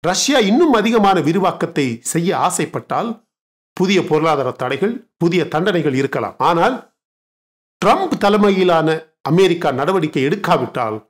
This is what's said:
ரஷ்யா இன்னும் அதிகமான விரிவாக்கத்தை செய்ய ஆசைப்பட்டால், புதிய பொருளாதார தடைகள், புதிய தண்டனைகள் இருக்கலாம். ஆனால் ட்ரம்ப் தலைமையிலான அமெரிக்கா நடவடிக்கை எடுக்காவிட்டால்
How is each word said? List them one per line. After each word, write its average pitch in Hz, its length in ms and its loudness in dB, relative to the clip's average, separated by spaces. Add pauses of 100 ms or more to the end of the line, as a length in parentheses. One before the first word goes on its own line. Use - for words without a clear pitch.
ரஷ்யா 185 380 0
இன்னும் 254 320 2
அதிகமான 208 480 2
விரிவாக்கத்தை 170 640 -2 (180)
செய்ய 170 340 -2
ஆசைப்பட்டால், 151 720 -4 (680)
புதிய 185 260 2
பொருளாதார 151 480 0
தடைகள், 135 440 -4 (220)
புதிய 170 300 0
தண்டனைகள் 160 480 -2
இருக்கலாம். 131 440 -4
ஆனால் 175 360 2 (1040)
ட்ரம்ப் 311 360 0
தலைமையிலான 190 720 2 (360)
அமெரிக்கா 170 460 2
நடவடிக்கை 151 540 -2
எடுக்காவிட்டால் 127 760 -2 (100)